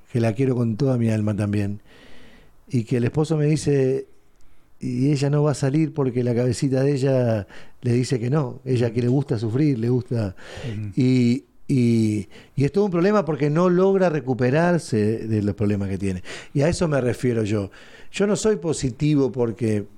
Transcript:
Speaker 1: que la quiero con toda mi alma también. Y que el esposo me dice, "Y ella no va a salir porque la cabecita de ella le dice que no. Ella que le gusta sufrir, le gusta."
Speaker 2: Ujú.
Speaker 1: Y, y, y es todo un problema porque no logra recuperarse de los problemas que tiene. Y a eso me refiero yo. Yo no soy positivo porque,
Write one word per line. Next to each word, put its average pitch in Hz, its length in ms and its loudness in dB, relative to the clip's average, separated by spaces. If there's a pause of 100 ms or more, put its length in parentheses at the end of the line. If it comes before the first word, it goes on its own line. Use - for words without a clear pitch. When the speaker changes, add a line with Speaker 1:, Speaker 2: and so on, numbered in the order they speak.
(120)
Speaker 1:
que 123 80 0
la 113 140 2
quiero 131 220 0
con 117 200 0
toda 131 220 0
mi 117 120 2
alma 107 260 0
también. 104 460 -2 (880)
Y 120 140 0
que 123 140 -2
el 117 60 0
esposo 151 340 0
me 147 80 0
dice, 139 640 0 (720)
"Y 127 320 0
ella 139 180 0
no 147 140 2
va 151 80 2
a 127 40 -2
salir 143 380 0
porque 127 300 -2
la 120 100 0
cabecita 127 500 0
de 143 100 2
ella 123 540 0 (340)
le 120 120 0
dice 123 260 0
que 120 100 -4
no. 123 360 -2
Ella 123 260 0
que 120 100 -2
le 120 60 0
gusta 135 300 0
sufrir, 123 420 0
le 117 100 -2
gusta." 117 460 -2 (360)
Speaker 2:
Ujú. 104 240 -8
Speaker 1:
Y, 127 500 2 (220)
y, 113 600 2 (280)
y 131 100 0
es 139 60 0
todo 202 140 2
un 190 60 -2
problema 185 340 2
porque 147 260 0
no 180 180 4
logra 185 400 4
recuperarse 127 1160 0
de 107 160 0
los 101 100 0
problemas 101 360 -2
que 95 100 -4
tiene. 95 240 -4 (300)
Y 143 80 0
a 151 80 2
eso 175 180 0
me 143 140 0
refiero 120 420 0
yo. 101 260 -2 (420)
Yo 196 140 0
no 202 100 2
soy 214 200 0
positivo 143 760 0
porque, 110 540 -2 (120)